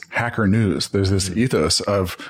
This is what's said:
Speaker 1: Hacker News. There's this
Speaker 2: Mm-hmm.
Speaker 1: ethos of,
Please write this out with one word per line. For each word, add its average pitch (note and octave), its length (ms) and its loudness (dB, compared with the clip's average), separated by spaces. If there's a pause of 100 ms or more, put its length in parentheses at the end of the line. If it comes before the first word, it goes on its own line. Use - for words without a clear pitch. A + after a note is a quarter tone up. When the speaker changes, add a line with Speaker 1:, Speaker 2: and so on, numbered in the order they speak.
Speaker 1:
Hacker A#2 380 -2
News. F#2+ 420 2
There's G2 200 0
this F#2+ 200 0
Speaker 2:
Mm-hmm. A2 100 -4
Speaker 1:
ethos A#2 420 2
of, G2 360 -2 (120)